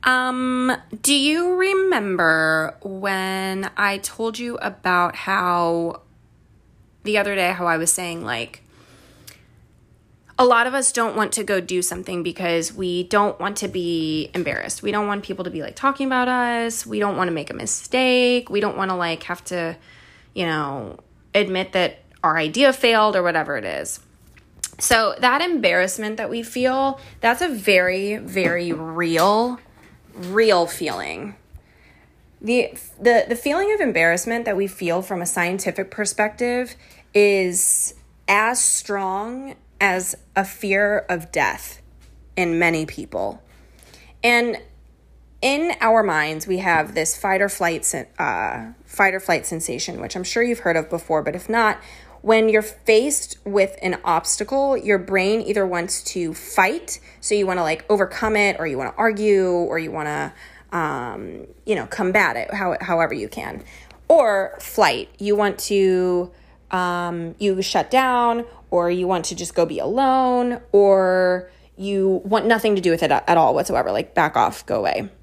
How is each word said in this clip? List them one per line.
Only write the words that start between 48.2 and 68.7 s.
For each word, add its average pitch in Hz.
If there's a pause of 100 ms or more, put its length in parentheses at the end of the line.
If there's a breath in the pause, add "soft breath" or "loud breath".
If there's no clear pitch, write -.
fight 196
or 190
flight 175
sensation, -
which -
I'm 185
sure 233
you've 240
heard 170
of 160
before, 160
but 147
if 180
not, 220 (440 loud breath)
when 220
you're 214
faced 226
with 196
an 185
obstacle, 262
your 202
brain 196
either 202
wants 175
to 170
fight, - (200 loud breath)
so -
you 202
wanna, 180
like, 160
overcome 208
it, 202
or 165
you 139
wanna 131
argue, 208
or 175
you 160
wanna, 147 (380 loud breath)
um, 120 (180)
you 214
know, 156
combat 185
it, -
how-, 190
however 165
you 107
can. - (440 loud breath)
Or 220
flight, 151 (100)
you 208
want 208
to, 185 (400 soft breath)
um, 175
you 190
shut 185
down, 240 (260 loud breath)